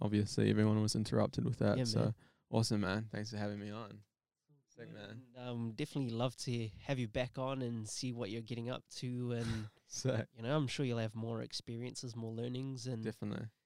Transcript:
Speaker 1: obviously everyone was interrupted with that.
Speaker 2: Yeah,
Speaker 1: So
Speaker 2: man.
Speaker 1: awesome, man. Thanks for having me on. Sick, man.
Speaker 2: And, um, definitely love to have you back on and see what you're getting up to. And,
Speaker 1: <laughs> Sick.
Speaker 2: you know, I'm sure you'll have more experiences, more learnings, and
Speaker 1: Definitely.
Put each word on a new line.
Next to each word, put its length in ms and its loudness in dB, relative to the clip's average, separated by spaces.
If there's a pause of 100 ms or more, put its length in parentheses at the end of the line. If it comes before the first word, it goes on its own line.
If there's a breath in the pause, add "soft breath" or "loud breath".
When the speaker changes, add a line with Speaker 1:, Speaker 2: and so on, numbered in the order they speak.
Speaker 1:
obviously 500 4
everyone 320 6
was 140 2
interrupted 480 2
with 140 0
that. 200 4
Speaker 2:
Yeah, 60 2
Speaker 1:
So 160 2
Speaker 2:
man. 140 4 (360 soft breath)
Speaker 1:
awesome, 300 4
man. 320 0
Thanks 180 -6
for 60 -6
having 240 -4
me 100 -8
on. 300 -10 (760)
Sick, 160 -14
man. 300 -12 (140)
Speaker 2:
And, 120 -8
um, 280 -2
definitely 340 -2
love 280 2
to 300 -2 (140)
have 160 0
you 80 2
back 320 -2
on 240 0
and 260 -2
see 240 -4
what 180 -4
you're 120 -4
getting 280 -4
up 120 -4 (140)
to. 360 -2
And, 360 0 (100)
Speaker 1:
<laughs> 80 -20
Sick. 400 0 (100)
Speaker 2:
you 60 -10
know, 140 2
I'm 100 4
sure 180 0
you'll 140 2
have 160 -2
more 280 -2
experiences, 760 -6
more 160 -4
learnings, 560 -4
and 160 -2
Speaker 1:
Definitely. 420 -4 (200)